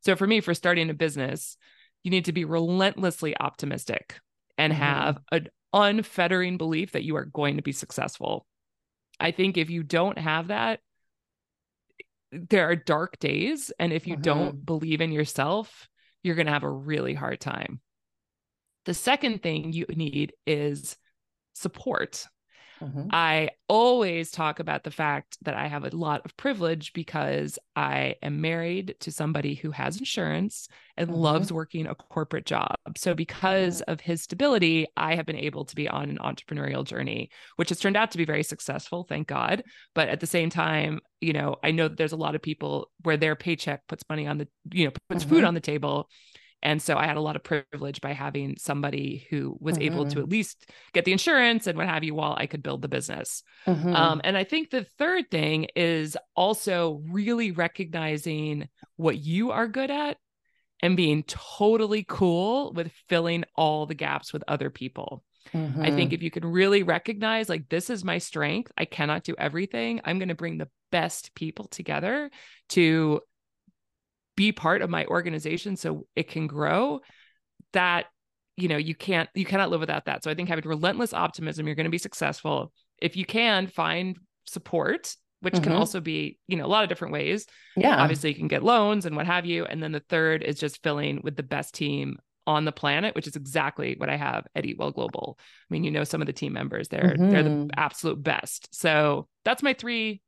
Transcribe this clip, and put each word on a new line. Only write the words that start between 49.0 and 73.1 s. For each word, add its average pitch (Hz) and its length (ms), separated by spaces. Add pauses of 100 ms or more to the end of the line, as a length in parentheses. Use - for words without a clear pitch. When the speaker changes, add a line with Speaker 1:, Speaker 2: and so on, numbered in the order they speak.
Speaker 1:
who 139 320
was 160 180
able 147 280
to 143 60
Speaker 2:
Mm-hmm. 147 80
Speaker 1:
at 139 100
least - 400 (240)
get 170 100
the 190 80
insurance 233 540
and 170 100
what 165 100
have 160 160
you 156 120
while 151 220
I 139 100
could 147 160
build 139 180
the 127 80
business. - 540 (240)
Speaker 2:
Mm-hmm. 175 280
Speaker 1:
Um, 165 300
and 196 140
I 190 60
think 311 260
the 247 140 (140)
third 349 320
thing 156 460
is 160 400 (180)
also 175 760
really 208 420
recognizing 156 1160 (280)
what 160 220
you 170 320
are 226 180
good 262 220
at 294 260 (680)
and 180 140
being 151 280
totally 214 840
cool 196 640
with 165 180 (160)
filling 170 380 (100)
all 151 300
the 156 100
gaps 143 380
with 147 160
other 139 220
people. - 520 (320)
I 165 40
think 151 180 (340)
Speaker 2:
Mm-hmm. 160 40
Speaker 1:
if 165 80
you 165 80
can 165 140
really 190 380
recognize, 214 680
like, 160 180
"This 175 220
is 214 120
my 175 160
strength. 156 580
I 170 100
cannot 151 380
do - 140
everything. 220 680
I'm 175 140
gonna 185 160
bring 165 240
the 151 120 (200)
best 165 440
people 160 340
together 185 640 (400)
to 160 500 (1160)